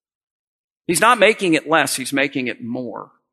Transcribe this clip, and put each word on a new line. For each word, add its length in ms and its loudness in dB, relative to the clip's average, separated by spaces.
He's 160 0
not 160 4
making 340 2
it 160 -2
less. 280 2
He's 180 -8
making 320 -2
it 160 -8
more. 480 -10